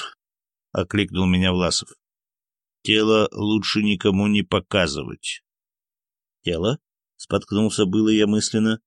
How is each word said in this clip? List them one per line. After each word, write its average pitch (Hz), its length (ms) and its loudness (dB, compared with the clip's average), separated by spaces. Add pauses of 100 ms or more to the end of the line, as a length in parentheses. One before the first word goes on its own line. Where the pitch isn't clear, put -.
(720)
окликнул 95 520 -2
меня 92 280 2
Власов. 90 360 -2 (960)
«Тело 107 480 4
лучше 104 500 -2
никому 104 460 0
не 104 160 2
показывать». 78 1000 -4 (1000)
«Тело?» 90 360 -4 (360)
споткнулся 101 680 -2
было 107 240 2
я 107 180 4
мысленно, 110 600 0